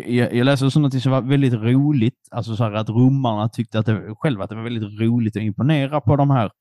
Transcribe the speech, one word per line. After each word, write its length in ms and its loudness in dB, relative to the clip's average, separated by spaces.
jag, 280 0
jag 100 2
läste 220 2
också 120 2
någonting 220 0
som 120 0
var 100 0
väldigt 320 2
roligt. 760 0
Alltså 260 -6
så 80 0
här 80 -2
att 160 -4
romarna 600 2
tyckte 300 -6
att 80 0
det, 320 -2
själva 260 -4
att 60 -10
det 60 -12
var 60 -10
väldigt 380 -8
roligt 360 0
att 60 -6
imponera 580 -2
på 160 2
de 140 2
här, 200 2